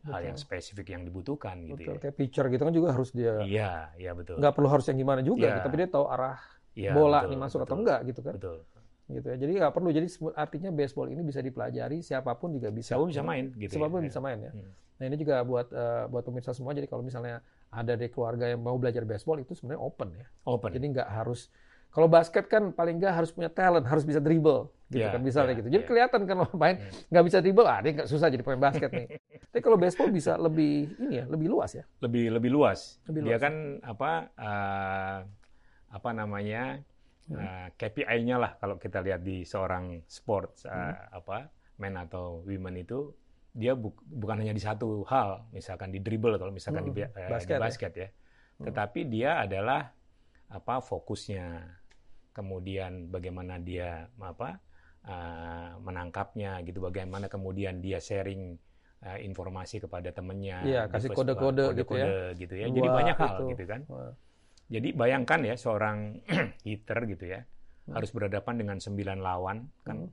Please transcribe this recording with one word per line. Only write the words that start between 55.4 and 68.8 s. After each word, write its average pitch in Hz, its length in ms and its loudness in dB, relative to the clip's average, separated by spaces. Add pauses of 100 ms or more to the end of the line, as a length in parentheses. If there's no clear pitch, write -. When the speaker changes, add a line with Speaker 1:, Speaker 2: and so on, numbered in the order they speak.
Speaker 1:
menangkapnya 95 840 -8
gitu, 90 180 -10
bagaimana 92 460 -6
kemudian 95 520 -6
dia 92 200 -4
sharing, 95 580 -6 (440)
eh, 95 220 -12
informasi 92 580 -10
kepada 90 300 -8
temennya, 95 520 -8
Speaker 2:
Iya, 135 200 0
Speaker 1:
di 104 80 -4
Speaker 2:
kasih 113 180 -2
Speaker 1:
Facebook, 107 100 -2 (100)
Speaker 2:
kode-kode 135 360 2 (100)
gitu 95 180 -2
ya. 127 140 0
Speaker 1:
kode-kode 92 320 -2
gitu 90 160 -10
ya. 101 140 -6
Jadi 120 140 2
Speaker 2:
Wah, 127 120 6
Speaker 1:
banyak 120 240 6
hal 127 180 4
Speaker 2:
itu. 127 140 -2
Speaker 1:
gitu 127 160 -6
kan. 107 200 -8
Speaker 2:
Wah. 127 260 -12 (560)
Speaker 1:
Jadi 113 240 -2
bayangkan 127 500 2
ya, 113 120 0
seorang 107 420 0 (280)
<clears throat> 156 400 -2
hitter 107 420 -4
gitu 92 200 -8
ya, 92 140 -8 (420)
Speaker 2:
Hmm. - 120 -12
Speaker 1:
harus 107 160 -4
berhadapan 104 460 -4
dengan 104 220 -4
sembilan 98 400 -4